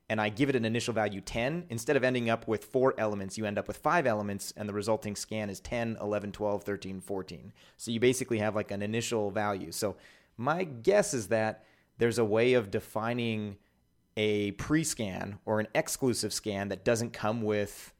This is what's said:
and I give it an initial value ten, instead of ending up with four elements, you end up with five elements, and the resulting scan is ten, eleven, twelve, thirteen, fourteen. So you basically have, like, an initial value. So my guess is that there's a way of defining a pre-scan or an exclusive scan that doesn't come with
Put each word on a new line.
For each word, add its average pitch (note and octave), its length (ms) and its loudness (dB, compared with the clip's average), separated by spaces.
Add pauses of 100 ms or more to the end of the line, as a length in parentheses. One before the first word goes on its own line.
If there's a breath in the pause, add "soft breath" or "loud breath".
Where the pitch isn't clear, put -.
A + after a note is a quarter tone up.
and A2 120 0
I G#2+ 80 2
give B2 200 0
it C3 80 2
an A2+ 80 0
initial A2+ 280 0
value G#2 280 0
ten, D3+ 500 -4
instead C3 260 0
of A#2+ 60 0
ending B2 260 2
up A2+ 200 0
with A2 160 0
four C3 340 4
elements, G2+ 400 -2
you G#2+ 80 -2
end G#2 120 -2
up F#2+ 100 -4
with G#2 80 -4
five D#3 320 2
elements, G2+ 480 -2
and G#2 120 -6
the G2+ 40 -4
resulting G#2 420 0
scan G#2+ 360 -6
is F#2 100 -10
ten, A#2 400 -4
eleven, G#2 320 -2
twelve, G#2 320 -2
thirteen, F#2+ 360 -6
fourteen. F#2 520 -8 (240 soft breath)
So - 160 -8
you A#2 80 0
basically B2 380 4
have, G#2+ 180 0
like, G2+ 160 -2
an G2+ 100 -4
initial A2 480 0
value. G2+ 400 -2
So G2 240 -2 (420 soft breath)
my D3+ 280 -2
guess D#3 500 2
is G#2+ 140 -2
that A2 360 0 (340 soft breath)
there's A#2 200 4
a A#2 60 6
way A2+ 300 6
of G2+ 180 2
defining A2 840 -2 (600)
a G#2 360 4
pre-scan G2+ 920 -2
or G#2+ 140 2
an G#2+ 160 -2
exclusive B2 560 0
scan G2+ 380 -4
that F#2 140 -6
doesn't A#2 280 2
come A2 300 -2
with G#2 580 -2